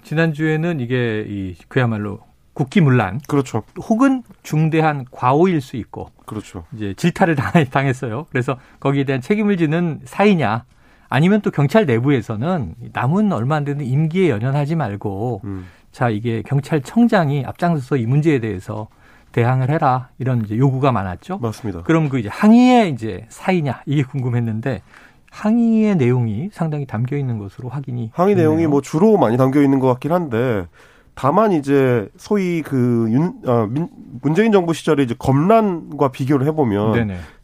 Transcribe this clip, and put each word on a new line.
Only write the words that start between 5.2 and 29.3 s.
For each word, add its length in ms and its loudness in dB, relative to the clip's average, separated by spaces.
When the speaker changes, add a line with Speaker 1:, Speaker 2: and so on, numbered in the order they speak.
Speaker 1:
수 160 -10
있고 340 -12
Speaker 2:
그렇죠. 380 -12
Speaker 1:
이제 200 -8
질타를 440 0
<laughs> 0 -
당-, 320 2
당했어요. 600 -2
그래서 280 -4
거기에 240 0
대한 160 -2
책임을 360 0
지는 480 -2
사이냐 600 0
아니면 340 2
또 100 -2
경찰 340 2
내부에서는 880 -2
남은 400 0
얼마 220 -2
안 100 -2
되는 200 -4
임기에 460 0
연연하지 440 -2
말고 680 -4
Speaker 2:
음. 220 -10
Speaker 1:
자, 180 -2
이게 320 -4
경찰청장이 1040 0
앞장서서 520 -2
이 80 -2
문제에 340 2
대해서 480 -6
대항을 400 2
해라 380 0
이런 260 -2
이제 120 -4
요구가 340 2
많았죠. 480 -4
Speaker 2:
맞습니다. 440 -6
Speaker 1:
그럼 260 2
그 100 -4
이제 100 -4
항의의 640 4
이제 380 -8
사이냐 580 -2
이게 160 2
궁금했는데 800 -4
항의의 680 2
내용이 560 0
상당히 340 -6
담겨 300 -4
있는 220 -4
것으로 300 -12
확인이 460 -8
Speaker 2:
항의 220 2
Speaker 1:
됐네요. 140 4
Speaker 2:
내용이 180 2
뭐 120 2
주로 380 4
많이 180 4